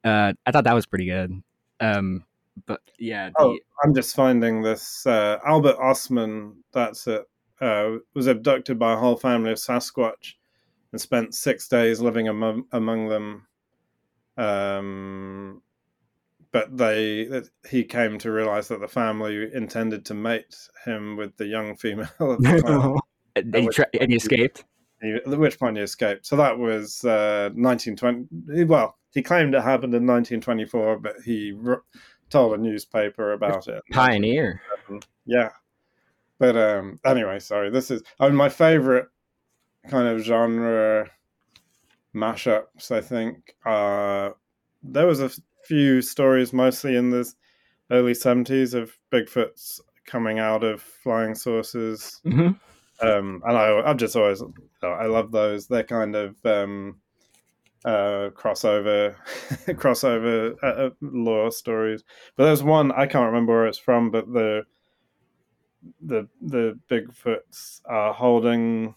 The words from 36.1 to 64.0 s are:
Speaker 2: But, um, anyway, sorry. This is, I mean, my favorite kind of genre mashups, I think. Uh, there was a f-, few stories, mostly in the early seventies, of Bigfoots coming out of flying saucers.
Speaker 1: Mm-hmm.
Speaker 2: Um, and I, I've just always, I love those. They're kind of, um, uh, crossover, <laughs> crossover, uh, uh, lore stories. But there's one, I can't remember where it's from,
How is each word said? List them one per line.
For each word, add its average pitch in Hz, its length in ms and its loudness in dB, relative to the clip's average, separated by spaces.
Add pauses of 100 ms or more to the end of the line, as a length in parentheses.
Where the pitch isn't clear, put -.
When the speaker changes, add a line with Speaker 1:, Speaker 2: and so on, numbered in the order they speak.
Speaker 2:
But, 123 160 6
um, 104 480 0
anyway, 110 340 0
sorry. 104 320 -4
This 131 220 -2
is, 113 100 -6 (160)
I 135 80 4
mean, 143 100 4
my 143 120 4
favorite 135 580 4 (840)
kind 123 200 2
of 113 140 -2
genre 113 880 2 (1040)
mashups, 110 800 -2
I 113 100 0
think. 120 540 -8 (100)
Uh, 101 680 0 (520)
there 143 240 0
was 151 140 2
a 135 60 -2
f-, - 120 -10 (260)
few 139 380 4
stories, 131 500 2
mostly 127 440 2
in 123 140 2
the 123 200 -2 (600)
early 123 220 4
seventies, 123 600 2
of 117 220 -6 (160)
Bigfoots - 680 -2 (240)
coming 110 360 -4
out 110 240 0
of 107 180 -4
flying 113 540 -4
saucers. 113 880 -6
Speaker 1:
Mm-hmm. 170 280 2 (540)
Speaker 2:
Um, 98 400 0
and 120 100 2
I, 107 320 4
I've 147 80 2
just 117 180 -2
always, 104 280 2 (400)
I 90 240 -4
love 110 260 0
those. 107 340 -2
They're 117 180 -2
kind 110 300 -4
of, 104 300 -4
um, 101 560 -2 (840)
uh, 101 520 0
crossover, 104 800 0 (340)
<laughs> - 20 -16 (180)
crossover, 117 960 0
uh, 139 40 -4
uh, 127 240 -2 (100)
lore 113 500 -2
stories. 110 540 -6 (320)
But 135 80 4
there's 151 180 4
one, 147 300 4
I 139 140 2
can't 135 180 2
remember 117 300 2
where 113 120 4
it's 107 120 -4
from, 117 320 2